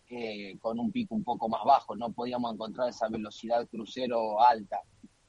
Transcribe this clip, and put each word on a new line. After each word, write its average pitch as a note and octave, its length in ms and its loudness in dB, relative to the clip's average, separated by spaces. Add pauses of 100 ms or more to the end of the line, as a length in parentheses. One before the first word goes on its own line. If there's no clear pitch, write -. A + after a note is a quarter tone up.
eh, A2 500 -8
con A2+ 200 -4
un A2+ 120 -2
pico A2+ 240 -2
un G#2+ 80 -2
poco A#2 260 -2
más A2 160 -2
bajo, B2 300 4
no A2+ 160 -6
podíamos A#2+ 420 -4
encontrar A2 360 -4
esa A2 200 -2
velocidad A2+ 580 -2
crucero A2+ 720 -2
alta. A2+ 420 6 (460)